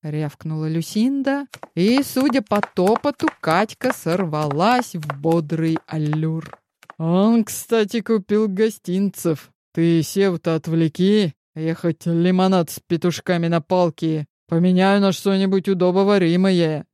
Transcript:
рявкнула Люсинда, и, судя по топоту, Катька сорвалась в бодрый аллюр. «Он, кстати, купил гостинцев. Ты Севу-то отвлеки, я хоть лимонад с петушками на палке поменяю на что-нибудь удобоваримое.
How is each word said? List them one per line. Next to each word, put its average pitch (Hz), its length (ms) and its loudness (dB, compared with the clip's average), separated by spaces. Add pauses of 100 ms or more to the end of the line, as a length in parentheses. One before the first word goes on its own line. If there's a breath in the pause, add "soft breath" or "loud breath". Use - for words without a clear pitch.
рявкнула 156 640 -6
Люсинда, 269 760 -2 (280)
и, 226 280 2
судя 262 400 0
по 208 180 0
топоту, 233 680 0 (120)
Катька 202 520 -2
сорвалась 165 1000 -2
в 147 260 -8
бодрый 160 680 0
аллюр. 156 720 -4 (400)
«Он, 196 460 2
кстати, 226 560 -2
купил 214 480 0
гостинцев. 190 1000 -2 (220)
Ты 165 300 2
Севу-то 175 540 0
отвлеки, 165 760 0 (200)
я 160 200 -4
хоть 165 320 -4
лимонад 185 640 2
с - 100 -14
петушками 170 680 -2
на 170 120 0
палке 160 680 -2 (220)
поменяю 185 520 4
на 196 120 2
что-нибудь 196 560 0
удобоваримое. 180 1300 2